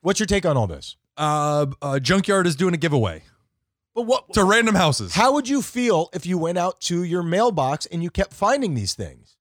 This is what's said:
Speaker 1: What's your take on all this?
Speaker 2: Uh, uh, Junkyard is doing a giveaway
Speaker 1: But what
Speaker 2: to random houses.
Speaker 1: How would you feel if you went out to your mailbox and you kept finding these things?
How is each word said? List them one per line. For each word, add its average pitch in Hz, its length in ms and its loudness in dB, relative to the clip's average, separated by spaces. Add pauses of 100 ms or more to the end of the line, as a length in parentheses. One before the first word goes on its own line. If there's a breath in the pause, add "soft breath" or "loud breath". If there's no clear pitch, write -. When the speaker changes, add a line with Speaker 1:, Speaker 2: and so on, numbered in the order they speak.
Speaker 1:
What's 190 200 0
your 214 80 -2
take 196 180 0
on 147 100 2
all 107 120 0
this? 73 280 -12 (220)
Speaker 2:
Uh, 147 480 0 (160)
uh, 139 160 -2
Junkyard 190 480 2
is 165 100 0
doing 175 180 0
a - 40 -2
giveaway 120 440 0 (720)
Speaker 1:
But 240 80 -4
what 247 320 -2
Speaker 2:
to 208 100 6
random 220 320 4
houses. 135 380 0
Speaker 1:
How 247 200 4
would 277 140 0
you 277 120 0
feel 220 520 0
if 180 120 -8
you 180 140 -2
went 170 200 -2
out 175 240 -4
to 175 200 -2
your 175 220 -2
mailbox 165 600 0
and 170 140 -6
you 170 100 -4
kept - 220 -2
finding 220 420 0
these 104 200 -4
things? 71 460 -14